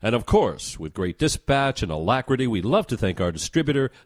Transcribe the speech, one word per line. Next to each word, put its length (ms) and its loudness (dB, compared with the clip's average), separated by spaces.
And 120 0
of 120 -2
course, 520 0
with 140 -8
great 260 -4
dispatch 640 0
and 80 -4
alacrity, 560 0
we 140 0
love 280 0
to 100 -2
thank 200 0
our 140 0
distributor, 580 0